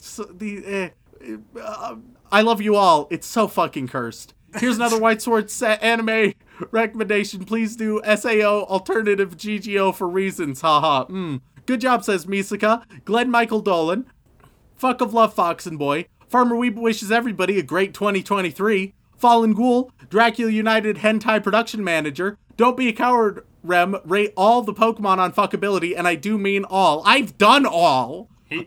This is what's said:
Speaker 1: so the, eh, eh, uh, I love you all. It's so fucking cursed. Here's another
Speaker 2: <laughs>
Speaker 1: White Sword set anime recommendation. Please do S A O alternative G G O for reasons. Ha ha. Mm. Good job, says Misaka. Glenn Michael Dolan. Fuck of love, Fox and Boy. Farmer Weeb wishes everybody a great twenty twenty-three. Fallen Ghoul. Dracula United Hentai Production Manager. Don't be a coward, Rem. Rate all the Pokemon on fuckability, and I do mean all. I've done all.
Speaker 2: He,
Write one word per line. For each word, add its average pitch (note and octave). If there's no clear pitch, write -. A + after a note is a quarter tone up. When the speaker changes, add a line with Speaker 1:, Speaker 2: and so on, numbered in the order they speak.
Speaker 1:
so -
the, G3+
eh, G3
eh, A3
uh, G#3+
I G3+
love A3
you G#3
all. E3+
It's E3+
so A3
fucking D#3
cursed. A#2+
Here's A#3
another A3+
Speaker 2:
<laughs> -
Speaker 1:
White A3
Sword A3
set G#3+
anime A3
recommendation. G#3
Please A3+
do G#3+
S G#3
A A3+
O G#3
alternative G3
G G#3
G G3+
O F#3+
for F#3+
reasons. F3+
Ha D#3
ha. C#3+
Mm. F3
Good B3+
job, B3
says F#3
Misaka. G3+
Glenn A#3+
Michael A3+
Dolan. F#3
Fuck B3+
of A3
love, A3
Fox E3+
and D#3+
Boy. C#3+
Farmer B3
Weeb A#3+
wishes A3
everybody G3+
a F3
great F3+
twenty G3+
twenty-three. G3
Fallen A#3
Ghoul. B3
Dracula A3+
United G#3+
Hentai G#3+
Production G#3+
Manager. E3
Don't B3
be B3+
a A3+
coward, A#3
Rem. F3+
Rate G3+
all A3+
the G#3
Pokemon G#3+
on F3+
fuckability, F#3+
and F3
I F3
do G3+
mean G3
all. F#3
I've A#3+
done B3
all. D#3+
Speaker 2:
He, E3+